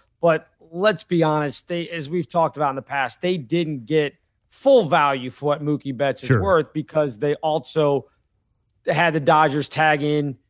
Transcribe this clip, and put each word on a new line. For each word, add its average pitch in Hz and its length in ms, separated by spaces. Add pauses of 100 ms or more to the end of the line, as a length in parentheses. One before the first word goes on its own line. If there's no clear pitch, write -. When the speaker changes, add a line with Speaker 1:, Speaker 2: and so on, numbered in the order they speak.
(220)
Speaker 1:
But 160 260 (100)
let's 175 440
be 175 200
honest, 151 460
they, 170 220
as 160 180
we've 175 200
talked 160 280
about 143 140
in 135 60
the 131 60
past, 131 380
they 180 160
didn't 156 480
get 151 300 (340)
full 262 360
value 139 440
for - 180
what 147 160
Mookie 143 320
Betts 135 280
is 127 60
Speaker 2:
Sure. 135 140
Speaker 1:
worth, 175 300
because 147 460
they 143 180
also 151 680 (800)
had 165 260
the 156 80
Dodgers 151 480
tag 151 340
in 147 360 (120)